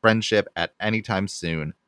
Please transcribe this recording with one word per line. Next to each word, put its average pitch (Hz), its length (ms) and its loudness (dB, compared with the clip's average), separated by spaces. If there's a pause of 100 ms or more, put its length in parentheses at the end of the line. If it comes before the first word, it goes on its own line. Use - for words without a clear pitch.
friendship 110 560 4
at 85 240 -2
any 107 220 -2
time 98 260 -2
soon." 80 460 -6 (140)